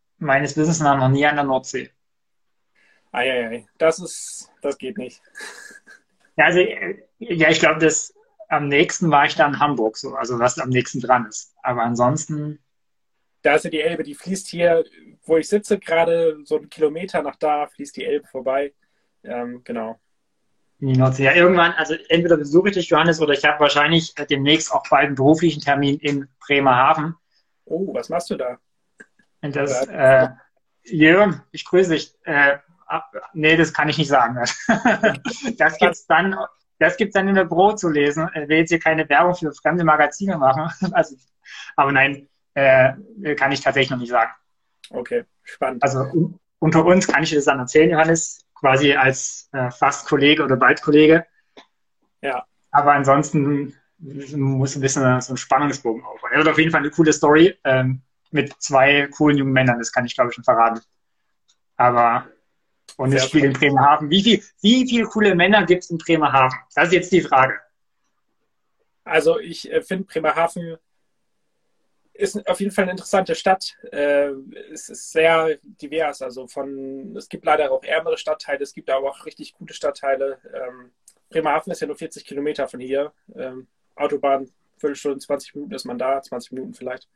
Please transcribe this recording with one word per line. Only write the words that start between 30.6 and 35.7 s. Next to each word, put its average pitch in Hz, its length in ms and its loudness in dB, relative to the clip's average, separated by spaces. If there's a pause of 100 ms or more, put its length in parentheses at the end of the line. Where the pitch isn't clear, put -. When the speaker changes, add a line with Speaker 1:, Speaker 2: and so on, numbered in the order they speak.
Speaker 1:
Jörn, 175 580 4 (100)
ich - 140 -16
grüße 180 260 2
dich. 156 320 -4
Äh, 143 340 0 (280)
ab-, - 260 -8 (220)
nee, 160 240 2
das 160 160 0
kann 151 160 -2
ich 151 80 -2
nicht 147 120 -2
sagen. 127 280 2 (300)
<laughs> - 920 -2
Das 156 200 0